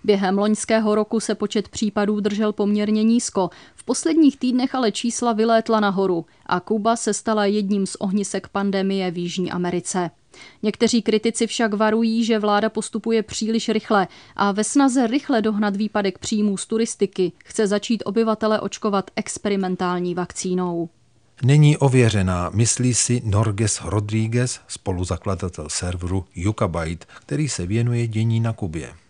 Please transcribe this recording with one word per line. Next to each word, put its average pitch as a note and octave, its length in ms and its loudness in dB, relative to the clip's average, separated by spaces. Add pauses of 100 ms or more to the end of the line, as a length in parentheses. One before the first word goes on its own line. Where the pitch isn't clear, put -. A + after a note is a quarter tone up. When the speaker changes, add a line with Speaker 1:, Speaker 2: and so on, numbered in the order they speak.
Speaker 1:
Během G3 340 2
loňského G#3+ 560 2
roku G#3+ 260 0
se G#3+ 140 -2
počet G#3 340 -4
případů G#3 520 -2
držel G#3 320 0
poměrně G#3 500 0
nízko. A3 480 2 (240)
V - 100 -20
posledních D#4 520 4
týdnech B3 380 0
ale A#3 180 2
čísla A#3 400 -2
vylétla A3+ 480 2
nahoru F#3+ 460 0 (200)
a F3+ 140 -2
Kuba A3 360 0
se G#3+ 180 -2
stala G#3+ 300 0
jedním G3+ 420 0
z - 80 -8
ohnisek G3 540 -4
pandemie G3 640 0
v F3 80 -8
Jižní F3 320 -4
Americe. F3 600 -2 (520)
Někteří G#3+ 400 0
kritici A3+ 440 0
však G#3+ 280 -2
varují, A3 500 0
že A3 140 2
vláda G#3 300 2
postupuje A3 540 -2
příliš A3 460 -4
rychle G#3+ 400 2 (280)
a G3+ 160 2
ve G#3 120 0
snaze C4+ 420 4
rychle A#3+ 360 0
dohnat G#3 340 0
výpadek G3+ 420 -2
příjmů G#3 380 0
z - 100 -8
turistiky G3+ 680 -2 (120)
chce - 220 -2
začít G3+ 400 0
obyvatele G#3+ 540 0
očkovat G3+ 560 -4
experimentální F3+ 960 -2
vakcínou. F3+ 760 -4 (540)
Speaker 2:
Není D3 340 6
ověřená, G2+ 800 4
myslí A#2 400 2
si A#2+ 300 0
Norges G#2+ 600 0
Rodríguez, A2 840 -2
spoluzakladatel F2+ 1000 -6
serveru F2+ 560 -4 (100)
Yucca G2+ 340 -2
Byte, E2 380 -6 (140)
který C#3+ 280 -4
se F2 180 -6
věnuje A#2+ 400 -2
dění A2+ 340 0
na A2+ 120 -2
Kubě. E2 400 -8 (180)